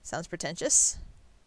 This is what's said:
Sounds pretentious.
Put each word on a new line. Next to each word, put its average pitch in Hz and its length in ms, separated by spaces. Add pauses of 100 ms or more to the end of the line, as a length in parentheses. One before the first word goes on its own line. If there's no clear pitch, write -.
Sounds - 260
pretentious. - 680 (480)